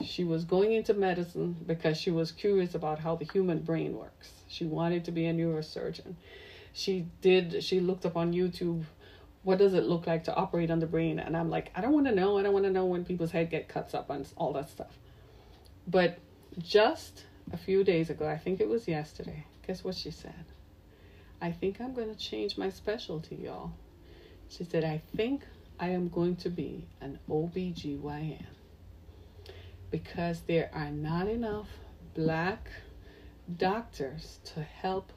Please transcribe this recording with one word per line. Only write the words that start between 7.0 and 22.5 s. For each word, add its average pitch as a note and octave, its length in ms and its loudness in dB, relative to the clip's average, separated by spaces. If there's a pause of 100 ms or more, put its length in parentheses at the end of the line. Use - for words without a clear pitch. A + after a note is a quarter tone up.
did, F3+ 420 6
she F#3 160 2
looked F#3 260 2
up E3+ 120 -2
on E3+ 160 2
YouTube, F3 500 0 (600)
what F#3+ 140 6
does G3 160 8
it F3 120 6
look E3+ 220 2
like E3 180 2
to - 100 0
operate E3+ 340 2
on E3 100 4
the D#3+ 60 2
brain? D#3+ 340 2
And - 180 -2
I'm E3+ 120 0
like, - 260 -2
"I F#3 60 -4
don't B3+ 120 4
wanna C#4 200 6
know. G3 240 6
I G3 60 4
don't G3+ 100 4
wanna G3 160 6
know F#3 160 4
when F3+ 200 0
people's E3+ 260 0
head E3 180 2
get D#3 200 -4
cuts - 240 -6
up C3+ 160 -4
and C#3 180 -6 (100)
all C#3+ 160 0
that C#3+ 160 -4
stuff." - 280 -14 (920)
But F3 320 4 (400)
just - 640 4 (280)
a E3+ 60 -4
few G3 280 4
days E3 240 4
ago, D3+ 180 -2
I D#3 100 -2
think F#3 220 -2
it - 80 2
was A#3 220 0
yesterday, D3+ 560 -6 (200)
guess F#3 200 -6
what F#3 100 -4
she - 160 -8
said? - 340 -14 (960)
"I E3+ 100 -2
think F#3 280 -2
I'm B3+ 140 -8
gonna A3 220 -6
change G#3+ 420 -4